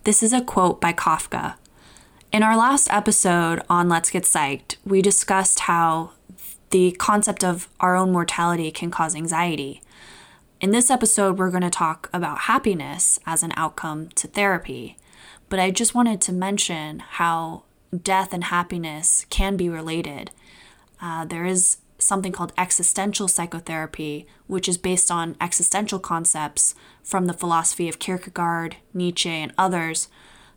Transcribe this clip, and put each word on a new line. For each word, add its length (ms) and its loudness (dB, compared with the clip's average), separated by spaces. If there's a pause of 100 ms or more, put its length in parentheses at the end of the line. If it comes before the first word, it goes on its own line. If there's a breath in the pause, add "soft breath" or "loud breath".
This 180 4
is 80 2
a 100 2
quote 380 2
by 140 0
Kafka. 600 -2 (760 soft breath)
In 120 4
our 120 4
last 340 4
episode 800 2
on 200 4
Let's 200 2
Get 140 -2
Psyched, 640 0
we 160 4
discussed 600 2
how 500 2 (580)
the 240 4
concept 500 0
of 240 0 (140)
our 160 4
own 160 4
mortality 580 0
can 180 -6
cause 260 -2
anxiety. 680 -2 (800 loud breath)
In 100 2
this 180 4
episode, 480 2
we're 140 2
gonna 180 2
talk 440 -2
about 260 -4
happiness 840 0
as 180 -2
an 140 -4
outcome 580 -4
to 120 -4
therapy. 680 -2 (520 loud breath)
But 100 0
I 120 2
just 220 0
wanted 280 2
to 100 -2
mention 680 -2
how 640 -2 (380)
death 320 0
and 120 -4
happiness 840 -2
can 280 2
be 100 0
related. 640 -6 (680 loud breath)
Uh, 240 -6
there 200 -6
is 320 2 (220)
something 320 2
called 260 -6
existential 680 0
psychotherapy, 1000 -6 (220 soft breath)
which 200 -4
is 100 0
based 340 0
on 280 -4
existential 600 -2
concepts 760 -2 (280 loud breath)
from 240 0
the 60 -2
philosophy 540 0
of 120 -8
Kierkegaard, 800 -4 (160)
Nietzsche, 360 -2
and 280 -6
others, 500 -2 (500 soft breath)